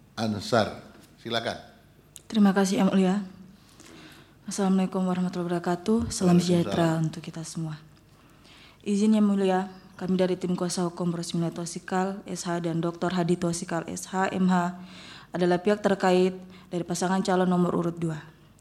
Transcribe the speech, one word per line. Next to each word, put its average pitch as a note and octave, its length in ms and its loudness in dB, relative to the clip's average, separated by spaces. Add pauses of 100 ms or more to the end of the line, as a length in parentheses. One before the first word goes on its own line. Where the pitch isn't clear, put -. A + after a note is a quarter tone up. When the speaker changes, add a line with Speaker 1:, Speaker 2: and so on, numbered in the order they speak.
(200)
Speaker 1:
Ansar. G#2+ 640 0 (400)
Silakan. A2+ 400 -4 (640)
Speaker 2:
Terima G#3 240 4
kasih, G3 320 2
Yang F#3+ 80 4
Mulia. F#3+ 240 2 (1300)
Assalamualaikum F#3+ 560 0
warahmatullahi F3+ 560 -2
wabarakatuh. F3+ 480 0
Salam F3+ 280 4
Speaker 1:
Waalaikumsalam. F3 40 6
Speaker 2:
sejahtera E3+ 560 2
untuk D#3+ 240 -2
kita D#3+ 240 -12
semua. D#3+ 320 -8 (1040)
Izin, G#3 320 2
Yang G#3+ 160 4
Mulia, G3 400 2 (240)
kami F#3 240 -2
dari F3+ 240 2
tim F3+ 160 -2
kuasa F3 320 -2
hukum F3 240 -4
Rosmila E3+ 400 -2
Tosikal, F#3 720 -4
S F3+ 240 -8
H, E3+ 160 -2
dan E3 160 -2
Doktor E3+ 320 -2
Hadi F3 240 2
Tosikal, E3+ 480 -4
S - 240 -10
H, F#3+ 240 0
M F#3 160 2
H, F3+ 240 2 (560)
adalah F3 320 2
pihak G#3 240 0
terkait F#3 480 4 (400)
dari F3 80 -2
pasangan F3+ 400 0
calon F#3 240 2
nomor F3 320 2
urut E3+ 160 0
dua. E3 240 -4 (440)